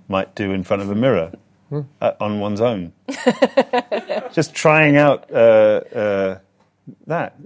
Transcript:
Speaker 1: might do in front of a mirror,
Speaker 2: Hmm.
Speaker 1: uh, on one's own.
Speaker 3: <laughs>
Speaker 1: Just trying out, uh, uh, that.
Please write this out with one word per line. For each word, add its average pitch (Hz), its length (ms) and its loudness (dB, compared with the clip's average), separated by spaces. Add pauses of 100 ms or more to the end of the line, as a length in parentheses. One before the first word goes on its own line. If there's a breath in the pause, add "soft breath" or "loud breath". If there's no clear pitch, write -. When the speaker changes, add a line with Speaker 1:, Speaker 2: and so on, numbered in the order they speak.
Speaker 1:
might 95 280 -4
do 101 160 -4
in 95 120 -4
front 98 180 -4
of 98 80 -8
a 101 60 -4
mirror, 104 360 0 (380)
Speaker 2:
Hmm. 147 120 -8 (200)
Speaker 1:
uh, 110 180 0
on 104 200 -4
one's 104 220 -4
own. 101 320 -4 (140)
Speaker 3:
<laughs> - 1300 -4
Speaker 1:
Just - 200 -2
trying 151 440 4
out, 147 340 2
uh, 110 500 6 (120)
uh, 98 440 -2 (680)
that. 156 280 -6 (100)